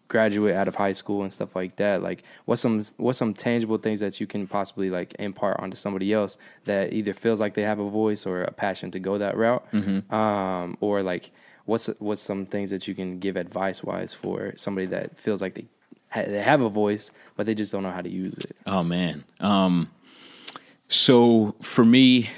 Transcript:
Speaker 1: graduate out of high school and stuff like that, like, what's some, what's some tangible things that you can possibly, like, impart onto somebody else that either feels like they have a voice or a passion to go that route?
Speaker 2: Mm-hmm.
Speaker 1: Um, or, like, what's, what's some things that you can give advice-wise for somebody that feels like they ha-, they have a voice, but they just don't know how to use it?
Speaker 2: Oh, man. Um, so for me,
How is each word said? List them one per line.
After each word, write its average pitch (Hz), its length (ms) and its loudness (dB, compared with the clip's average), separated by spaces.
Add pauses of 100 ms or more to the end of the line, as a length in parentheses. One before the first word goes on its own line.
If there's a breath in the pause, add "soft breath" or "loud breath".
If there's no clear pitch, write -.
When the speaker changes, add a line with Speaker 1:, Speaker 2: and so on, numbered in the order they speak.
Speaker 1:
graduate 104 480 2
out 98 140 0
of - 80 -6
high 98 160 0
school 101 320 -6
and 95 80 -8
stuff - 240 -10
like 92 200 -6
that, 101 240 0
like, 92 220 -6 (220 soft breath)
what's 117 180 0
some, 113 180 2 (160)
what's 120 220 0
some 110 160 0
tangible 113 420 0
things 107 220 -2
that 101 220 -4
you 104 80 -4
can 101 180 -6
possibly, 98 420 -4
like, 90 300 -4
impart 101 400 -2
onto 95 180 -10
somebody 98 360 -2
else 104 260 0 (260 soft breath)
that 98 280 0
either 104 200 -2
feels 110 280 0
like 104 140 0
they 107 80 0
have 104 180 0
a 101 100 -4
voice 107 340 0
or 90 180 -4
a - 100 -4
passion 98 400 -4
to 95 80 -8
go 95 180 -2
that 98 180 -2
route? 117 360 0
Speaker 2:
Mm-hmm. 98 420 -2
Speaker 1:
Um, 95 640 -2
or, 101 220 0
like, 90 300 -4 (320 soft breath)
what's, 110 220 -2 (120)
what's 104 240 -4
some 98 240 -6
things 101 240 -6
that 95 160 -6
you 98 80 -6
can 90 240 -6
give 92 180 -4
advice-wise 92 800 -6
for 98 400 -6
somebody 95 320 -4
that 92 320 -8
feels 101 240 -2
like 95 120 -6
they - 120 -12 (440)
ha-, 110 140 -4
they 101 160 -4
have 135 200 4
a 117 100 2
voice, 104 400 0 (260 soft breath)
but 107 100 -2
they 110 80 0
just 104 180 -4
don't 98 100 -4
know 92 80 -4
how 90 100 -8
to 87 80 -8
use 92 300 -6
it? - 260 -10
Speaker 2:
Oh, 95 200 0
man. 85 400 -2 (160)
Um, 92 500 4 (960 loud breath)
so 117 720 6
for - 240 4
me, 123 540 8